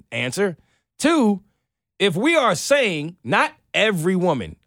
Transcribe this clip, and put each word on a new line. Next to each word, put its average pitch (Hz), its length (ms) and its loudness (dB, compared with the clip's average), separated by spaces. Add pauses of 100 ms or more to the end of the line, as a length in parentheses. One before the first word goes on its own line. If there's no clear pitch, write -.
(120)
answer? 131 460 -4 (420)
Two, 254 440 2 (560)
if 190 160 0
we 285 200 0
are 240 200 2
saying, 175 680 -2
not 208 300 0 (220)
every 185 400 0
woman, 143 400 -2 (120)